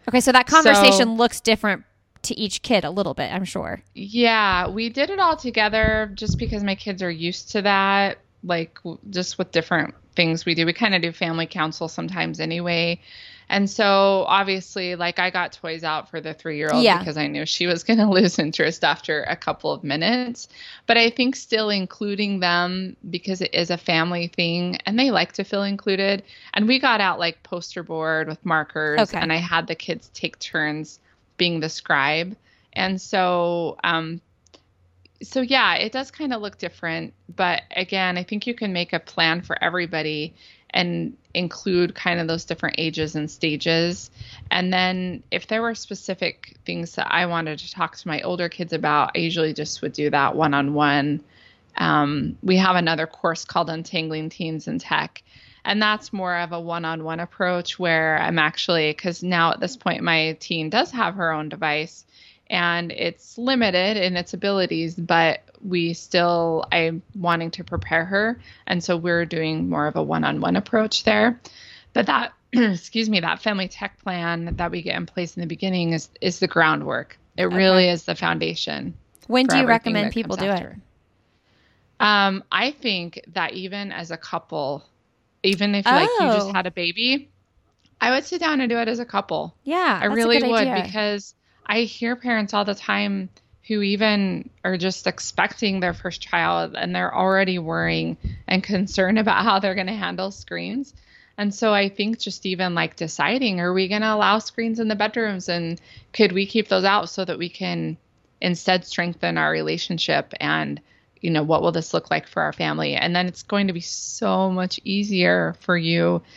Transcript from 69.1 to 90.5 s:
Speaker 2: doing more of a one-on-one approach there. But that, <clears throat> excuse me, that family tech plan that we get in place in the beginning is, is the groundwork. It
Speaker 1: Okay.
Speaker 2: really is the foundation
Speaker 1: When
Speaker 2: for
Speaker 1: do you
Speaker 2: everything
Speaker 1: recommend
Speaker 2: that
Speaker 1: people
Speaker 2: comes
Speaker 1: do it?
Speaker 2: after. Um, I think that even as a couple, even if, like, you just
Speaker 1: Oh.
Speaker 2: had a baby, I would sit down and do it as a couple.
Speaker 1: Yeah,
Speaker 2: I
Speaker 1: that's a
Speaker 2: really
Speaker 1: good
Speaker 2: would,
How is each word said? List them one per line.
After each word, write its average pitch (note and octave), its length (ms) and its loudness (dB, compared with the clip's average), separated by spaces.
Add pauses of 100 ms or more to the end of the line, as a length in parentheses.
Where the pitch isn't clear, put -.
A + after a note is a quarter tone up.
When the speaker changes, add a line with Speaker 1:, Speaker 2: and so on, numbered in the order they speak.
Speaker 2:
doing D#3+ 440 -2
more D#3 160 0
of D3+ 100 -2
a D#3+ 80 0
one-on-one D#3 520 0
approach G#3+ 480 0
there. G#3+ 360 4 (540)
But A#3 140 2
that, - 260 0 (100)
<clears throat> - 100 -14
excuse A3+ 540 2
me, G#3 120 4
that E3 220 0
family F#3+ 260 0
tech - 360 -10
plan E3+ 540 -4
that E3+ 140 -2
we F3 100 -6
get - 160 -2
in F3 80 -4
place F3 320 -8
in E3+ 40 -6
the E3+ 60 -4
beginning E3+ 460 -2
is, D#3 160 -6 (120)
is F3+ 180 -2
the F#3 80 0
groundwork. D3 720 0 (200)
It F3+ 80 2
Speaker 1:
Okay. F3 100 0
Speaker 2:
really F#3 320 8
is F3 180 0
the E3+ 100 -2
foundation E3 800 -4 (320)
Speaker 1:
When B3+ 180 4
Speaker 2:
for B3+ 60 2
Speaker 1:
do - 60 4
you C4+ 60 4
Speaker 2:
everything A3+ 300 2
Speaker 1:
recommend G#3 140 0
Speaker 2:
that A3 60 -6
Speaker 1:
people A3+ 240 -4
Speaker 2:
comes F#3+ 100 -2
Speaker 1:
do G3+ 40 0
it? F#3+ 40 0
Speaker 2:
after. - 220 -8 (1200)
Um, G3+ 520 4
I A#3 200 0
think F#3 500 -6 (120)
that E3+ 200 -4
even F#3+ 380 -8
as E3+ 200 -10
a E3 60 -8
couple, D3 680 -6 (600)
even G3+ 320 2
if, G3+ 100 0
like, D4 240 6 (100)
you E4 140 4
just G3+ 160 2
Speaker 1:
Oh. G3+ 40 -6
Speaker 2:
had F#3 120 0
a F3+ 60 -6
baby, A3+ 580 0 (720)
I A#3 120 2
would C4+ 140 0
sit F4 160 -6
down D#4 200 0
and A#3+ 80 0
do A#3 100 0
it A3+ 80 -2
as A#3 120 -4
a A#3+ 60 -8
couple. E3+ 580 -4
Speaker 1:
Yeah, D#4 380 0
Speaker 2:
I G3+ 60 2
Speaker 1:
that's G#3 40 0
a G#3+ 40 0
Speaker 2:
really A#3 240 4
Speaker 1:
good B3 100 2
Speaker 2:
would, A3+ 180 4